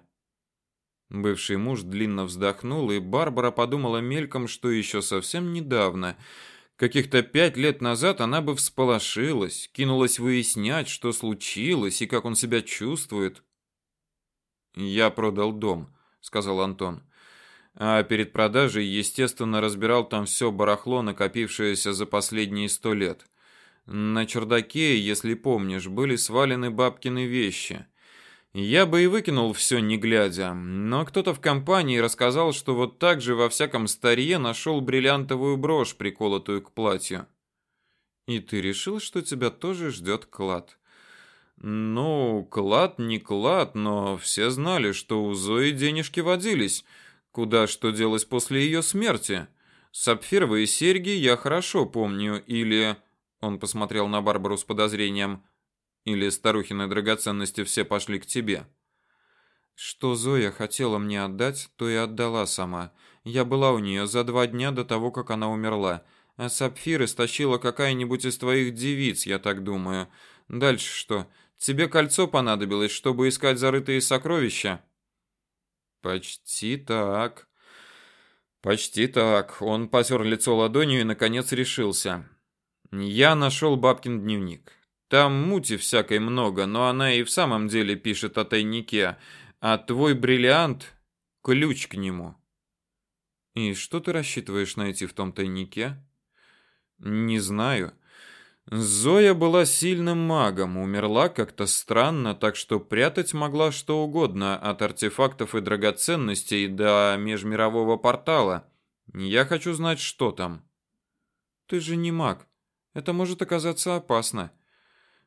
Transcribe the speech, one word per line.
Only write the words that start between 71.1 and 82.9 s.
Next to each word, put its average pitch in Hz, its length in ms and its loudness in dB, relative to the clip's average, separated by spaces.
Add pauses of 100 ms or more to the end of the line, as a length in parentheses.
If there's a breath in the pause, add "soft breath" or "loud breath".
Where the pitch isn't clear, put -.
Тебе 139 320 0
кольцо 156 400 2
понадобилось, 104 600 0
чтобы 131 360 0
искать 131 320 2
зарытые 135 400 2
сокровища?" 127 800 0 (1200)
"Почти 95 720 -6
так. 113 680 -2 (1160 loud breath)
Почти 107 460 2
так". 110 520 2
Он 110 300 -2
потер 123 320 4
лицо 110 340 2
ладонью 127 460 4
и, - 20 2
наконец, 113 480 0
решился. 98 800 -2 (600)